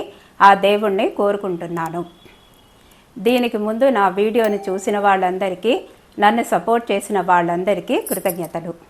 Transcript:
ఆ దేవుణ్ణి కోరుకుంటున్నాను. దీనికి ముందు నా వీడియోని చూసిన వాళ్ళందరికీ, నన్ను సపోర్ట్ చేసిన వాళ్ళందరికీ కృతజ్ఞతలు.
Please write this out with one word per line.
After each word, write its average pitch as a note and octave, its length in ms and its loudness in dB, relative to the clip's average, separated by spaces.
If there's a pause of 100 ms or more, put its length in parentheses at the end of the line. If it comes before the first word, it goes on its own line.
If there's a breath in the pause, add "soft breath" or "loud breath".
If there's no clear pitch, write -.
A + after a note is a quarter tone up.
(480 loud breath)
ఆ - 20 10 (160)
దేవుణ్ణి G#3 400 2 (140)
కోరుకుంటున్నాను. F3 840 -4 (1300 soft breath)
దీనికి A#3+ 380 0
ముందు A3+ 200 0 (120)
నా G3+ 80 4 (120)
వీడియోని G#3+ 480 0
చూసిన G3 400 -4
వాళ్ళందరికీ, F#3+ 680 0 (500 loud breath)
నన్ను A3+ 200 4 (100)
సపోర్ట్ A3+ 380 0
చేసిన G3 280 -2 (100)
వాళ్ళందరికీ F3+ 680 0 (120)
కృతజ్ఞతలు. E3+ 640 -8 (160)